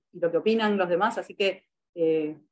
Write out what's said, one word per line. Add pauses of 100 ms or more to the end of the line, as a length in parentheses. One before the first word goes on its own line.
(140)
y
lo
que
opinan
los
demás,
así
que, (320)
eh, (140)